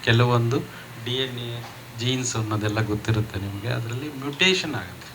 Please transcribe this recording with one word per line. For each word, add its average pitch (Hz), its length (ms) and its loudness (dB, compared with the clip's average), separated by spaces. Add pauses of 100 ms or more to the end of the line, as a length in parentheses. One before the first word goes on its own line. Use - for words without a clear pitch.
ಕೆಲವೊಂದು 120 540 6 (460)
ಡಿ 123 60 -4
ಎನ್ 127 280 -2
ಎ, 120 240 -8 (380)
ಜೀನ್ಸ್ 123 360 0
ಅನ್ನೋದೆಲ್ಲ 107 500 2
ಗೊತ್ತಿರುತ್ತೆ 107 540 0
ನಿಮಗೆ. 101 280 -4
ಅದರಲ್ಲಿ 123 400 -4
ಮ್ಯುಟೇಷನ್ 147 680 0
ಆಗುತ್ತೆ. - 400 -8